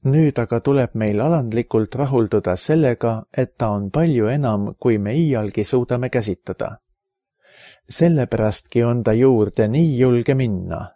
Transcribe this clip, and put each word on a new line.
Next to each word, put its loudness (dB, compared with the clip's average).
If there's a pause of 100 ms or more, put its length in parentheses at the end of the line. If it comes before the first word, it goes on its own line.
Nüüd 2
aga -2
tuleb 0
meil 0
alandlikult -2
rahulduda 0
sellega, 0 (100)
et -4
ta -2
on -4
palju 2
enam, -2 (100)
kui 2
me -2
iialgi 0
suudame -2
käsitada. -6 (1120)
Sellepästki 0
on 0
ta 2
juurde 2
nii 2
julge 2
minna. -4 (100)